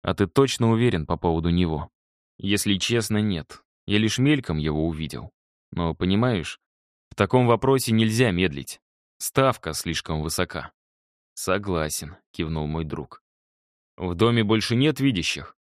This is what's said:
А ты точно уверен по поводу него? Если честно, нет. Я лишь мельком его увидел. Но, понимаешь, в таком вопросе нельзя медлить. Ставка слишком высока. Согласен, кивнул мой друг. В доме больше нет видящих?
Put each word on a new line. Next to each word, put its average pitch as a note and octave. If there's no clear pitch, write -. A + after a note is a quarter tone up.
А F#2
ты G2
точно A#2
уверен A2+
по E2+
поводу E2
него? E2+
Если G2+
честно, A2
нет. G2
Я G2+
лишь G#2+
мельком C3
его D#2
увидел. D#2
Но, E2
понимаешь, G2
в -
таком B2
вопросе B2
нельзя A2+
медлить. F2
Ставка C3
слишком D#2
высока. E2
Согласен, F2+
кивнул D#2
мой D#2+
друг. D2+
В F2+
доме A2+
больше A2
нет C3+
видящих? F#2+